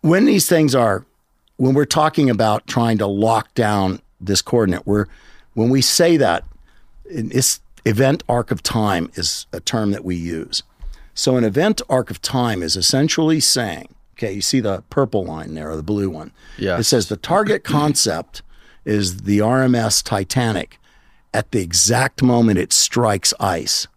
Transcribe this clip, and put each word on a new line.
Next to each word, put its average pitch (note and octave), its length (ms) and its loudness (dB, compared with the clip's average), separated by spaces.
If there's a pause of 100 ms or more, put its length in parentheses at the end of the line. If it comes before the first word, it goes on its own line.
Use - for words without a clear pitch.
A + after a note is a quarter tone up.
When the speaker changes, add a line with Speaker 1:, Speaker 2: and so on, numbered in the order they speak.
Speaker 1:
when F#3 240 4
these A#3+ 220 4
things D#3 280 4
are, A2 300 2 (520)
when C3 180 2
we're D3 100 4
talking D3+ 440 2
about G#2+ 380 0
trying A#2 300 0
to G2+ 100 0
lock G#2+ 460 0
down G2+ 480 0 (180)
this F#2+ 220 -2
coordinate, G2+ 440 0
we're, G2+ 200 0 (480)
when A2+ 160 2
we C3+ 120 2
say E3+ 360 4
that, F#2+ 260 2 (680)
in A#2+ 200 -8
this - 320 -2 (240)
event A#2 420 2
arc A#2+ 240 -2
of G2+ 100 -4
time G2 540 -2
is - 380 -6
a F2+ 80 -10
term G#2+ 300 -2
that G2+ 120 -6
we F2+ 140 -4
use. E2 440 -6 (520)
So B2+ 220 0
an B2 80 2
event C#3+ 460 0
arc C3 220 0
of - 100 -12
time A#2 400 -2
is E2 140 -4
essentially D#3 640 0
saying, G#2+ 480 -2 (280)
okay, G#2+ 160 -6
you G2+ 100 -8
see - 180 0
the G2+ 320 -2
purple A2 340 0
line D#2 300 -10
there, D#2 160 -10
or D#2+ 40 -8
the D#2 60 -8
blue G2 300 -2
one. D#2 200 -14 (280)
Speaker 2:
Yes. F#2+ 220 -2
Speaker 1:
It - 20 0
says A2 260 0
the G#2 80 -6
target G3+ 460 0
<clears throat> - 160 -2
concept A#2+ 640 -2 (420)
is F#2+ 360 -2
the G2+ 200 2
R B2 220 2
M B2+ 100 4
S A2+ 300 0
Titanic G#2+ 760 -2 (540)
at A2 180 -2
the A2 100 0
exact A#2 600 0
moment A#2 380 4
it - 120 -4
strikes - 680 0
ice - 580 -2